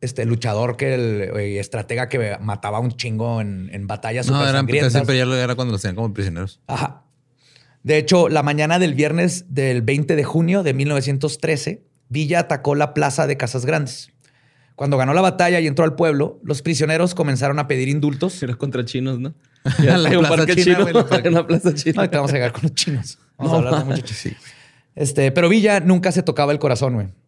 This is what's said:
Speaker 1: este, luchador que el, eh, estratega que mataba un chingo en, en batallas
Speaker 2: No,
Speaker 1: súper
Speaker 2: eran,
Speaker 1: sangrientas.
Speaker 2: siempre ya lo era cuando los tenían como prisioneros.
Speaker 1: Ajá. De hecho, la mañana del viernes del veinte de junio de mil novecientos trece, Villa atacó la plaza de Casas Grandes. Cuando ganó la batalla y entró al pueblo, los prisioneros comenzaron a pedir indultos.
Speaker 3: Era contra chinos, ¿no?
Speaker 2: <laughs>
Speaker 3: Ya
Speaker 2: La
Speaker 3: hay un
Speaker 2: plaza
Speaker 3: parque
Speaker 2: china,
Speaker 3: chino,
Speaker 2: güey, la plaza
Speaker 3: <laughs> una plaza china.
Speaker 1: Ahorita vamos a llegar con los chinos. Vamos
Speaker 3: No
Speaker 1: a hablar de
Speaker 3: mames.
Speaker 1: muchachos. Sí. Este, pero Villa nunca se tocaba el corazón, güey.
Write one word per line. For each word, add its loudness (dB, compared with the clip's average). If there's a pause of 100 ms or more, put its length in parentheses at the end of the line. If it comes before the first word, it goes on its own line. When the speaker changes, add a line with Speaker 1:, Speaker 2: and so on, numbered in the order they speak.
Speaker 1:
este, -6
luchador -2
que -2
el, -2 (180)
eh, -4
estratega -6
que -4
mataba -6
un -2
chingo -4
en, -8
en -10
batallas -6
Speaker 2:
No, 2
Speaker 1:
súper 2
Speaker 2:
eran, 2
Speaker 1:
sangrientas. 2
Speaker 2:
siempre 2
ya 4
lo 0
era 0
cuando -4
los -2
tenían -4
como -4
prisioneros. -6
Speaker 1:
Ajá. -6 (800)
De 4
hecho, 4
la 2
mañana 2
del 2
viernes 0
del 0
veinte 0
de 2
junio 0
de 0
mil -2
novecientos -2
trece, -4 (240)
Villa 0
atacó 0
la 0
plaza 0
de -2
Casas -4
Grandes. -4 (680)
Cuando 0
ganó 2
la 4
batalla 2
y 0
entró 2
al 0
pueblo, 0
los -4
prisioneros 0
comenzaron 0
a -2
pedir 0
indultos. -2
Speaker 3:
Era -4
contra -4
chinos, -4
¿no? -8 (300)
Speaker 2:
<laughs> 2
Speaker 3:
Ya 6
Speaker 2:
La 2
Speaker 3:
hay 4
un 6
Speaker 2:
plaza 4
Speaker 3:
parque 4
Speaker 2:
china, 4
Speaker 3:
chino, 6
Speaker 2:
güey, 2
la 4
plaza 2
Speaker 3:
<laughs> 2
una 2
plaza 2
china. -2
Speaker 1:
Ahorita 0
vamos 0
a 0
llegar 0
con -10
los 0
chinos. -6 (200)
Vamos 0
Speaker 3:
No 2
Speaker 1:
a 4
hablar 0
de 2
Speaker 3:
mames. -2
Speaker 1:
muchachos. -8
Sí. -8 (580)
Este, 0
pero 2
Villa 4
nunca 4
se 0
tocaba 0
el 0
corazón, 0
güey. -2 (220)